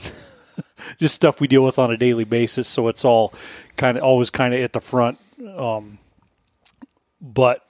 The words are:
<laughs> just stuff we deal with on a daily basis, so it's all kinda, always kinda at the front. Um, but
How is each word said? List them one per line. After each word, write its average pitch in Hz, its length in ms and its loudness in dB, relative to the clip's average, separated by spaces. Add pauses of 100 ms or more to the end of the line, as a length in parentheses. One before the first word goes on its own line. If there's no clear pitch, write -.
<laughs> - 1000 -18
just 156 160 0
stuff - 260 2
we 143 80 0
deal 131 160 6
with 131 140 -2
on 123 120 2
a 113 60 -4
daily 117 280 0
basis, 117 440 -2
so 117 200 -2
it's - 160 -4
all 113 280 4 (440)
kinda, 127 240 0
always 127 300 2
kinda 123 300 -2
at 123 120 -4
the 117 80 -4
front. 123 380 -2 (380)
Um, 107 420 -8 (1200)
but 127 500 0